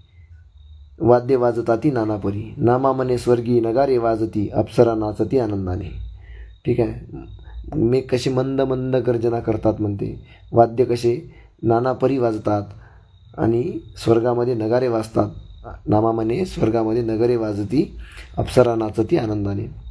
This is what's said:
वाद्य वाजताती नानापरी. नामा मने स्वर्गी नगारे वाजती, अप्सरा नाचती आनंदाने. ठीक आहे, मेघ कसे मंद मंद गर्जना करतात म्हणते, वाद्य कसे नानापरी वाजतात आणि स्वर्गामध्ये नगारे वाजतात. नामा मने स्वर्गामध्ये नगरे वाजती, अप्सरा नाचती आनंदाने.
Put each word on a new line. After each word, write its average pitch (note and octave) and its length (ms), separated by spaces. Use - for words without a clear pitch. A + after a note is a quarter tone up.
वाद्य A#2+ 360
वाजताती A#2+ 540
नानापरी. G#2+ 640
नामा C3 360
मने B2+ 260
स्वर्गी A#2+ 420
नगारे B2 380
वाजती, A2 500
अप्सरा A2+ 460
नाचती G#2+ 440
आनंदाने. G2 500
ठीक B2 140
आहे, - 380
मेघ A#2+ 300
कसे B2+ 240
मंद C3+ 300
मंद C3 360
गर्जना A#2 440
करतात G#2+ 400
म्हणते, G#2 460
वाद्य A#2 320
कसे A#2+ 500
नानापरी B2+ 560
वाजतात G#2 440
आणि B2 400
स्वर्गामध्ये A#2+ 500
नगारे A#2+ 340
वाजतात. A2 400
नामा A2+ 260
मने A2+ 320
स्वर्गामध्ये A2+ 580
नगरे A2+ 340
वाजती, G#2+ 600
अप्सरा A#2 380
नाचती A2 420
आनंदाने. G#2 760